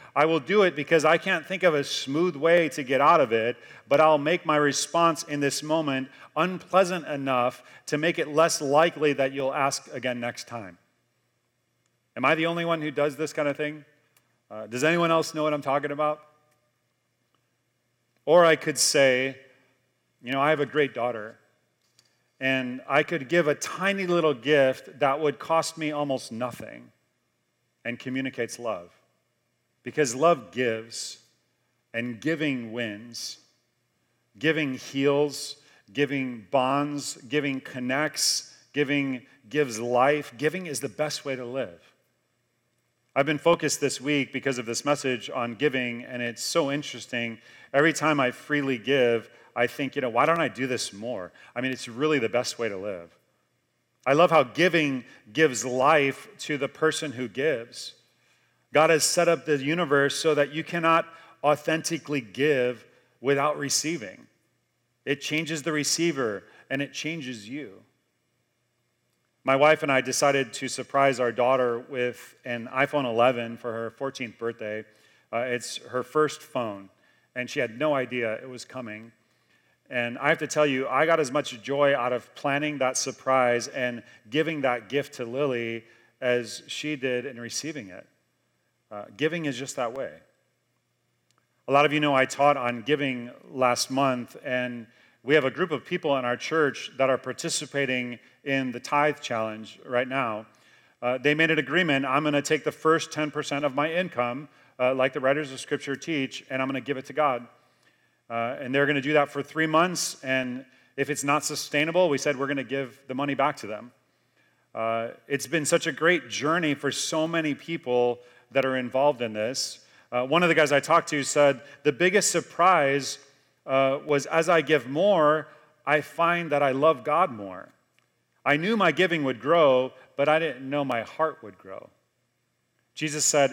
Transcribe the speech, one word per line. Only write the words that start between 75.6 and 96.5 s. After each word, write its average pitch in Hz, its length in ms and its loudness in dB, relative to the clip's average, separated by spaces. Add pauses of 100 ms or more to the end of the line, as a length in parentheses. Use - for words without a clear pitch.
her 123 240 -6
first 151 400 0
phone, 101 480 -8 (440)
and 123 140 -6
she 143 120 -6
had 117 180 -4
no 151 160 0
idea 120 400 -2
it 131 140 -12
was 127 160 -14
coming. 113 480 -14 (760)
And 120 300 -4
I 143 120 0
have 165 80 2
to 151 100 -6
tell 151 180 2
you, 131 220 0
I 139 180 2
got 165 140 4
as 131 100 0
much 131 320 -4
joy 139 320 2
out 123 180 0
of - 220 -6
planning 147 440 -2
that 131 180 0
surprise 123 720 0
and 123 340 -6 (260)
giving 147 340 -2
that 123 260 0
gift 139 260 -4
to 127 100 -8
Lily 117 600 -4 (360)
as 123 460 -2
she 151 300 -8
did 123 280 -4
in 123 140 -12
receiving 120 520 -10
it. 92 140 -18 (880)
Uh, 104 140 -12 (120)
giving 156 280 -4
is 135 120 -4
just 131 200 -10
that 120 180 -4
way. 117 180 -8 (1600)
A 135 40 0
lot 139 120 6
of 147 80 2
you 151 80 0
know 147 160 2
I 131 80 6
taught 143 320 4
on 120 260 -4
giving 131 480 -4 (200)
last 127 400 0
month, 131 540 -2
and 123 440 -6 (340)
we 135 120 2
have 143 100 6
a 131 60 2
group 165 220 -4
of 131 120 -6
people 160 320 -2
in 127 80 -2
our 123 120 -2
church 147 600 -2